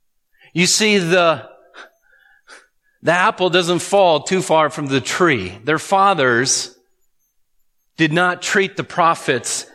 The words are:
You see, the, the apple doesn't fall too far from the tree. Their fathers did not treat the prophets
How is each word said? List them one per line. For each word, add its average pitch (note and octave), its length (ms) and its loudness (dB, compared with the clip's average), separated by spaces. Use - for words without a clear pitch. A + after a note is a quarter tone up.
You F3 140 0
see, G#3 320 2
the, E3+ 500 0
the D#3 120 0
apple F#3 360 0
doesn't F3 300 0
fall F3 460 2
too F#3 180 0
far D#3 260 2
from D3 200 -8
the C3+ 120 0
tree. G#2+ 640 -2
Their D#3 140 -2
fathers D3 1000 0
did D#3+ 160 0
not F3 300 -2
treat G3 340 -2
the C#3+ 80 -6
prophets D#3+ 800 -2